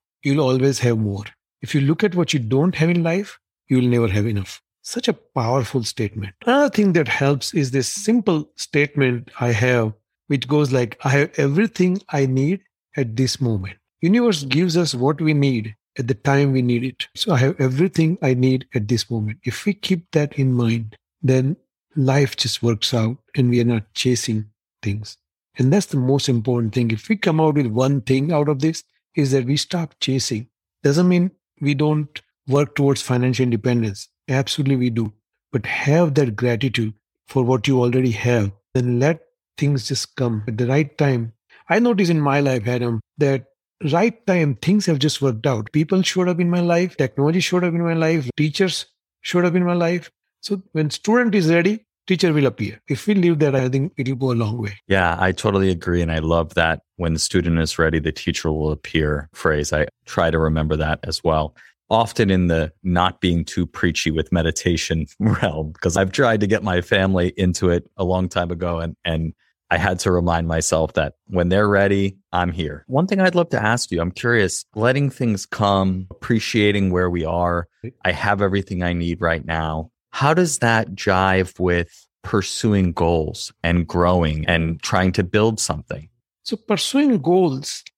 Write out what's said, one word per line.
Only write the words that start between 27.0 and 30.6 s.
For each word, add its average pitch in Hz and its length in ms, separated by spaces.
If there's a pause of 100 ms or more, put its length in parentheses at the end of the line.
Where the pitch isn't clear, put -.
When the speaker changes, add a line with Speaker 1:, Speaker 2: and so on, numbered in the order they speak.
Speaker 1:
we 214 60
come 160 240
out 151 160
with 139 100
one 131 340
thing 135 320
out 147 160
of 139 120
this, 160 240 (300)
is 139 180
that 131 120
we 143 140
stop - 420
chasing. 120 480 (340)